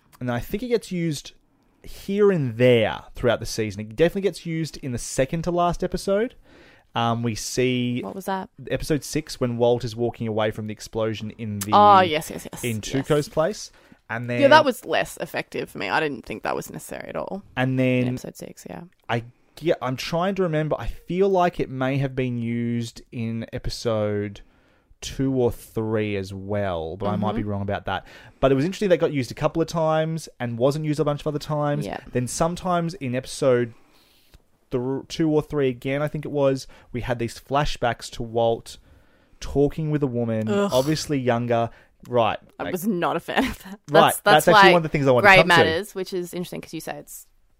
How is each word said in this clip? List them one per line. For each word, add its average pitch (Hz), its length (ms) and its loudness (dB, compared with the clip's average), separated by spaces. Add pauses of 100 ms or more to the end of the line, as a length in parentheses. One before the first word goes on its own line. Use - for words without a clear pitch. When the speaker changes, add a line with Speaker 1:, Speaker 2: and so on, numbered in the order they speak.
(200)
Speaker 1:
and 123 120 -4
I 123 80 -2
think - 240 -6
it 254 40 -6
gets 240 240 -2
used 170 400 -4 (520)
here 202 480 2
and 131 260 0
there 117 460 4 (120)
throughout 117 240 0
the - 60 -8
season. 107 360 -6
It 110 140 -12
definitely 170 280 2
gets 185 220 -4
used 160 320 -6
in 139 140 -8
the 117 60 -4
second 156 460 -2
to 180 80 -2
last 175 320 0
episode. 196 520 -2 (600)
Um, 117 280 0
we 117 120 -2
see 123 680 0
Speaker 2:
What 190 140 -10
was 190 100 -12
that? 190 240 -6 (200)
Speaker 1:
episode 135 360 -2
six - 340 -8
when 120 180 -2
Walt 120 280 2
is 110 100 -8
walking 117 320 -4
away 107 240 0
from 107 160 -8
the 107 60 -8
explosion 110 640 -6
in 104 220 -8
the 101 120 -6
Speaker 2:
Oh, 202 300 10
yes, 160 280 0
yes, - 220 -12
yes. - 120 -10
Speaker 1:
in 117 140 -2
Speaker 2:
Yes. 101 120 -8
Speaker 1:
Tuco's 143 400 0
place, 170 420 -4 (380)
and 120 200 -6
then 120 120 0
Speaker 2:
Yeah, 277 80 8
that 302 160 10
was 254 180 -2
less 127 380 -2
effective - 480 -8
for - 80 -16
me. 98 100 -6
I 123 140 2
didn't 147 240 -4
think - 180 -10
that 65 120 -2
was - 140 -6
necessary - 400 -12
at - 60 -10
all. 190 280 -8 (120)
Speaker 1:
and 131 160 0
Speaker 2:
In 131 60 -2
Speaker 1:
then 127 380 2
Speaker 2:
episode - 200 -12
six, - 340 -16
yeah. - 120 -14 (260)
Speaker 1:
I, 117 160 -2 (380)
yeah, 160 200 2
I'm 127 140 -2
trying 175 400 -2
to 185 80 -2
remember. 156 340 0
I 107 100 -10
feel 190 420 0
like 180 320 2
it - 80 -4
may 131 300 -2
have 135 160 -2
been 127 240 -2
used 117 640 -4 (100)
in 113 400 -6
episode 104 880 -4 (600)
two 135 320 -2
or 123 180 2
three 110 680 -4
as 98 160 -6
well, 95 640 -4
but 101 100 -4
I 104 80 -2
might 107 180 -2
be 110 80 -4
Speaker 2:
Mm-hmm. 104 100 -6
Speaker 1:
wrong 101 100 -4
about 98 240 -6
that. 92 200 -6 (360)
But 135 100 4
it 139 40 4
was 135 100 2
interesting 190 240 -2
that 175 80 6
got 151 160 0
used 131 180 -2
a - 40 -14
couple 156 260 0
of 160 80 0
times 160 580 -2 (140)
and 120 160 -4
wasn't 143 260 2
used 151 160 -2
a 151 60 0
bunch 147 160 -2
of - 60 -8
other 147 120 -2
times. 147 460 -2
Speaker 2:
Yeah. - 140 -8 (120)
Speaker 1:
Then 123 160 -2
sometimes 170 680 -2
in 127 200 -6
episode 123 580 2 (960)
thr-, 131 360 -2
two 160 220 0
or 151 120 2
three 143 280 0
again, 135 320 -4
I 151 80 -2
think 147 160 -8
it 120 60 -10
was, 135 360 2 (240)
we 123 100 -4
had 117 180 -2
these 117 200 -6
flashbacks 131 720 -2
to - 120 -8
Walt 113 540 -2 (600)
talking 147 520 0
with 147 120 0
a 143 40 2
woman, 113 420 -2
Speaker 2:
Ugh. 202 240 0
Speaker 1:
obviously 143 440 0
younger. 120 520 0 (380)
Right. 117 300 2 (220)
Speaker 2:
I - 40 -8
Speaker 1:
Like - 100 -6
Speaker 2:
was 185 140 -4
not 170 280 0
a 170 40 -4
fan - 260 0
of 233 180 -6
that. 190 160 -18 (100)
Speaker 1:
Right, 151 120 6
Speaker 2:
That's, - 180 4
that's 240 260 6
Speaker 1:
that's - 40 4
actually 196 200 10
Speaker 2:
why 180 40 8
Speaker 1:
one 175 60 6
of 160 40 2
the 151 60 -4
things 139 180 2
I 135 40 8
wanted 123 160 6
to 196 60 12
Speaker 2:
Grey 190 40 10
Speaker 1:
come 170 120 6
to. 175 60 6
Speaker 2:
Matters, 165 400 2
which 190 180 -8
is 180 200 -6
interesting 170 280 -8
'cause - 120 -16
you 160 80 -10
say 147 160 -10
it's - 280 -18 (340)